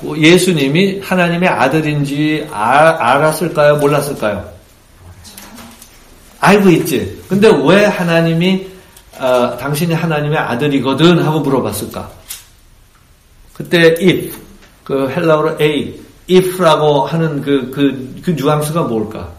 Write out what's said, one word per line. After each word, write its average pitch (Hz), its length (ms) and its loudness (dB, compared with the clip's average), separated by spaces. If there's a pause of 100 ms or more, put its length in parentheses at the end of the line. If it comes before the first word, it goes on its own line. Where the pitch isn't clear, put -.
(180)
예수님이 170 840 2
하나님의 175 460 0
아들인지 147 1040 -2
아-, 139 480 2
알았을까요? 147 760 2
몰랐을까요? 135 680 -2 (2000)
알고 196 300 4
있지. 113 580 -2
근데 202 200 4 (160)
왜 202 200 4
하나님이, 170 800 0 (500)
어, 123 400 0
"당신이 151 360 -4
하나님의 156 440 -2
아들이거든." 135 880 0
하고 156 140 -2
물어봤을까? 113 680 -4 (1400)
그때 165 460 2
if, 175 340 0 (500)
그 135 260 -4
헬라어로 156 520 0
a, 147 360 -2 (320)
if라고 160 760 2
하는 160 360 -4
그, 131 320 -2
그, 135 500 -4
그 185 80 -2
뉘앙스가 151 520 -2
뭘까? 104 560 -6